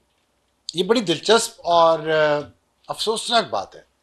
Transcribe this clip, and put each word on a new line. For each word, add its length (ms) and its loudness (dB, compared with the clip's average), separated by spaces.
ये 80 -2
बड़ी 180 0
दिलचस्प 640 0
और, 440 4
अ, 300 2
अफसोसनाक 600 -2
बात 260 -8
है। 160 -20